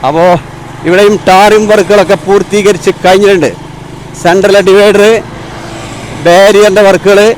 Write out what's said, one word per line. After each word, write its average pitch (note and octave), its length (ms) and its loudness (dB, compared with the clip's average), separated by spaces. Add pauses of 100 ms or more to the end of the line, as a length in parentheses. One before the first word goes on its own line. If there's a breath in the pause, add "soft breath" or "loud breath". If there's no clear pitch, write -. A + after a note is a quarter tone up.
അപ്പോൾ D#3+ 220 0 (600)
ഇവിടെയും G3+ 260 2 (140)
ടാറിംഗ് G#3 440 4
വർക്കുകളൊക്കെ G3 520 2
പൂർത്തീകരിച്ച് G3 640 0 (140)
കഴിഞ്ഞിട്ടുണ്ട്. F#3+ 460 2 (720)
സെൻട്രൽ G3 340 2 (120)
ഡിവൈഡർ, G3+ 360 4 (1200)
ബാരിയറിൻ്റെ G3 640 4
വർക്കുകൾ G3 320 2 (180)